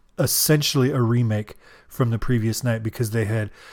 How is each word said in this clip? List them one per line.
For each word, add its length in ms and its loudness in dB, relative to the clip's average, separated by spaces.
essentially 720 2
a 100 0
remake 560 0
from 200 -2
the 80 0
previous 460 0
night, 200 -2
because 280 -4
they 140 0
had 240 -2